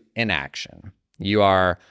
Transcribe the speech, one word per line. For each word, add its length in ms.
inaction. 760
You 240
are 380